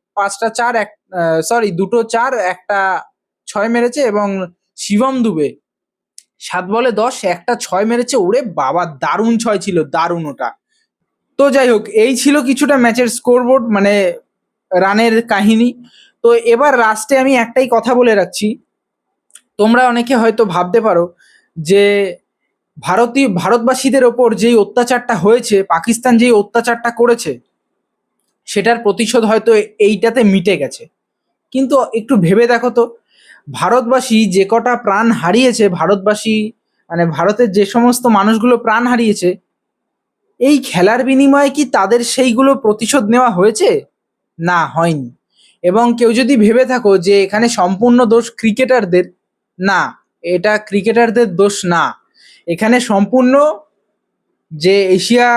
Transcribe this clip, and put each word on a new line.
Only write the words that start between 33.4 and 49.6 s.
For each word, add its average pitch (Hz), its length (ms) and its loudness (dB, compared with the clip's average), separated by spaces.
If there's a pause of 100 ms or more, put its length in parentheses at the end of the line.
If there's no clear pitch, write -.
ভারতবাসী 233 720 0 (120)
যে 190 180 2
কটা 233 260 0
প্রাণ 214 360 -2
হারিয়েছে, 208 580 0
ভারতবাসী 196 640 -2 (540)
মানে 170 160 -2
ভারতের 185 460 0
যে 202 140 2
সমস্ত 240 420 0
মানুষগুলো 220 500 2
প্রাণ 233 300 -2
হারিয়েছে, 220 420 0 (1080)
এই 277 200 4
খেলার 208 440 0
বিনিময়ে 277 460 2
কি 302 160 -2
তাদের 233 380 0
সেইগুলো 262 520 0
প্রতিশোধ 214 540 -2
নেওয়া 240 220 2
হয়েছে? 214 380 0 (680)
না, 175 280 0
হয়নি। 151 420 -2 (540)
এবং 196 220 2 (100)
কেউ 233 180 2
যদি 247 240 0
ভেবে 220 280 4
থাকো 240 320 0
যে 185 260 2
এখানে 208 260 0
সম্পূর্ণ 214 560 2
দোষ 226 200 2 (120)
ক্রিকেটারদের, 214 680 0 (540)
না, 185 220 0 (420)